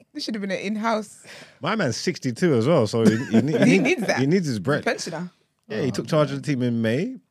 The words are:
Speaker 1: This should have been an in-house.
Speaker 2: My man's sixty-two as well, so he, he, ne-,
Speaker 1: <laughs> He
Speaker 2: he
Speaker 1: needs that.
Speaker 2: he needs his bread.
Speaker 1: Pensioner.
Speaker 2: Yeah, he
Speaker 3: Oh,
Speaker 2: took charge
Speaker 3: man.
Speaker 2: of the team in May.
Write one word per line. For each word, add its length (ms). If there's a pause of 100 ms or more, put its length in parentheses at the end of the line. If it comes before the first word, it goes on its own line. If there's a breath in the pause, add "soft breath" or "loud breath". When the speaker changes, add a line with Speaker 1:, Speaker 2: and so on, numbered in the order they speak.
(140)
Speaker 1:
This 100
should 120
have 60
been 100
an 80
in-house. 680 (340 loud breath)
Speaker 2:
My 160
man's 220
sixty-two 560
as 120
well, 220
so 160
he, 220
he, 160
ne-, 160
Speaker 1:
<laughs> 80
He 60
Speaker 2:
he 80
Speaker 1:
needs 280
that. 100
Speaker 2:
he 80
needs 220
his 120
bread. 260
Speaker 1:
Pensioner. 440 (380)
Speaker 2:
Yeah, 140
he 60
Speaker 3:
Oh, 20
Speaker 2:
took 180
charge 220
Speaker 3:
man. 80
Speaker 2:
of 60
the 100
team 80
in 200
May. 360 (140)